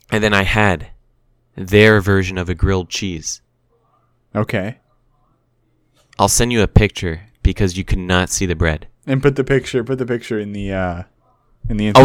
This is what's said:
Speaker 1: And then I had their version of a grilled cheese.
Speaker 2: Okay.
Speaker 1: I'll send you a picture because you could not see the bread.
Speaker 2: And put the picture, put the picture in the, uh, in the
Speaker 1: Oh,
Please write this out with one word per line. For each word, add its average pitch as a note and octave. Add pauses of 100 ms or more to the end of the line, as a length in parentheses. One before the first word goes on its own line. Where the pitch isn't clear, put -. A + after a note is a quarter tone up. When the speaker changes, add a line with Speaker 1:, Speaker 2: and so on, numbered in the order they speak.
(120)
Speaker 1:
And G#2+
then G#2
I G2
had F#2+ (680)
their G#2
version F#2+
of F2+
a F2+
grilled F#2
cheese. F2 (920)
Speaker 2:
Okay. A#2+ (1400)
Speaker 1:
I'll G2
send A#2+
you A2+
a F#2
picture F#2 (220)
because F#2
you F#2+
could -
not F2+
see -
the F2
bread. D#2 (180)
Speaker 2:
And C3
put C#3
the C#3
picture, C3
put B2+
the C3
picture A#2
in G#2
the, G2+
uh, F2+ (640)
in A2
the G#2+
Speaker 1:
Oh, G#2 (100)